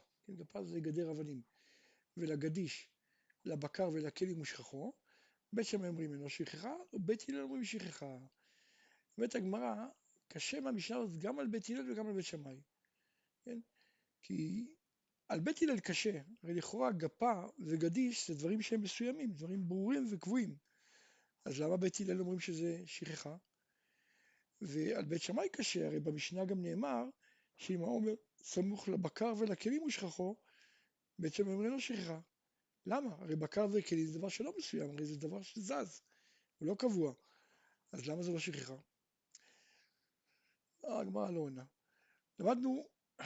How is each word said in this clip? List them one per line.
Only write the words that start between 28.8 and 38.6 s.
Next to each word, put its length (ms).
לבקר 500
ולכלים 460
ושכחו, 520
בית 140
שמאי 200
אומרים 160
אינו 120
שכחה. 380
למה? 340
הרי 160
בקר 360
וכלים 340
זה 140
דבר 100
שלא 280
מסוים, 320
הרי 160
זה 120
דבר 240
שזז, 600
הוא 80
לא 120
קבוע. 340
אז 160
למה 160
זה 80
לא 80
שכחה? 360